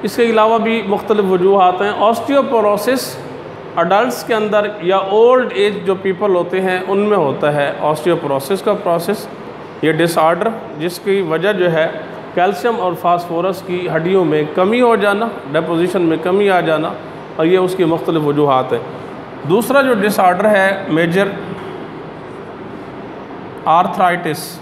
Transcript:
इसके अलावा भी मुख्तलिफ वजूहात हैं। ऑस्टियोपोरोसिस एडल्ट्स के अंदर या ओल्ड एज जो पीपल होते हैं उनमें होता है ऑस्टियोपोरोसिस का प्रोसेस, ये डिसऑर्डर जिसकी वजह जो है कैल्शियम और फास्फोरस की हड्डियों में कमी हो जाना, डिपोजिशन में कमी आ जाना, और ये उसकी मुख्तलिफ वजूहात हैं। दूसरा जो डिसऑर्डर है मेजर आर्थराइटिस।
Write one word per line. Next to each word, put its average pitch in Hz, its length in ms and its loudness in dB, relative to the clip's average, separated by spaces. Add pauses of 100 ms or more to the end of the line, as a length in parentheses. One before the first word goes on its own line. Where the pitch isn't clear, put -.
इसके 233 260 2
अलावा 220 300 4
भी 226 280 -2
मुख्तलिफ 208 380 0
वजूहात 185 560 4
हैं। 202 100 0 (120)
ऑस्टियोपोरोसिस 233 1120 0 (640)
एडल्ट्स 202 460 2
के 240 100 -2
अंदर 214 320 0 (180)
या 190 140 2 (160)
ओल्ड 240 400 4
एज 202 200 0 (120)
जो 190 100 2
पीपल 190 340 -2
होते 180 300 0
हैं 185 240 0
उनमें 202 320 0
होता 147 340 0
है 147 160 0 (160)
ऑस्टियोपोरोसिस 151 800 0
का 214 140 0
प्रोसेस, 175 500 -2 (580)
ये 160 80 4
डिसऑर्डर 170 580 2 (280)
जिसकी 180 460 -2
वजह 165 280 0
जो 185 160 2
है 160 180 2 (480)
कैल्शियम 202 440 2
और 180 160 0
फास्फोरस 175 680 -2
की 180 240 -4
हड्डियों 170 380 2
में 151 300 0
कमी 208 260 2
हो 233 160 4
जाना, 208 340 0 (220)
डिपोजिशन 170 500 0
में 160 180 2
कमी 196 280 2
आ 180 140 4
जाना, 160 320 0 (440)
और 160 80 2
ये 180 120 4
उसकी 180 260 0
मुख्तलिफ 160 380 0
वजूहात 143 500 2
हैं। 117 80 -2 (680)
दूसरा 240 340 4
जो 262 140 2
डिसऑर्डर 196 520 2
है 196 440 2
मेजर 170 400 2 (2250)
आर्थराइटिस। 175 720 2 (200)